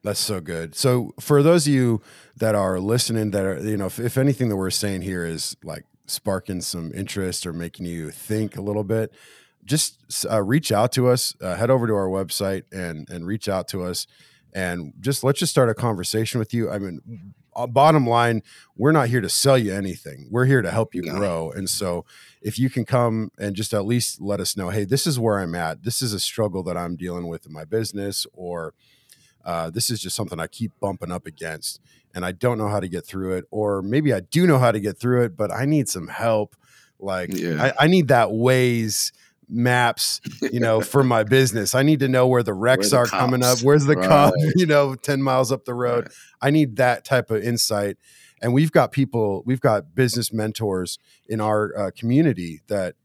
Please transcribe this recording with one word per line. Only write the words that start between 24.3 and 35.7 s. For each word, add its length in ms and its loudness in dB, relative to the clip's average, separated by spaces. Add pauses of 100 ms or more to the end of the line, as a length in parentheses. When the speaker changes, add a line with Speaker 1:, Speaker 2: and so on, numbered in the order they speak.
Speaker 1:
us 180 -4
know, 120 -4
"Hey, 160 -2
this 200 0
is 140 -2
where 200 0
I'm 140 -4
at. 300 -6
This 180 -4
is 120 -4
a 60 -6
struggle 440 -2
that 140 -4
I'm 180 -6
dealing 320 -8
with 180 -10
in 60 -20
my 140 -14
business," 680 -4
or, 400 -10 (680)
uh, 260 -4
"This 200 -4
is 100 -4
just 160 -8
something 240 -6
I 80 -6
keep 320 -8
bumping 320 -6
up 160 -8
against 520 -12 (360)
and 100 -6
I 60 -4
don't 260 -2
know 120 -2
how 100 0
to 80 -6
get 180 -8
through 300 -6
it," 160 -6
or, 320 -2
"Maybe 300 0
I 80 -2
do 260 2
know 100 6
how 140 6
to 80 0
get 180 -4
through 260 2
it, 140 -2
but 140 -2
I 140 -2
need 240 2